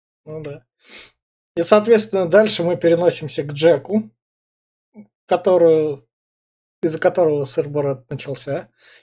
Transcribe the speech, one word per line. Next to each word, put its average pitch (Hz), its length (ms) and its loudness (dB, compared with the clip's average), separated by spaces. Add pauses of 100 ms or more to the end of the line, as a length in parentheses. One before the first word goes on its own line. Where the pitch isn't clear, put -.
(260)
Ну 156 160 -14
да. 143 220 -14 (920)
И, 170 60 0
соответственно, 214 680 2
дальше 196 340 2
мы 175 140 -2
переносимся 165 680 0
к 143 80 -12
Джеку, 165 580 0 (1160)
которую... 165 760 2 (800)
из-за 160 160 -4
которого 160 460 0
сыр-бор 143 640 -6
начался. 143 600 -10 (340)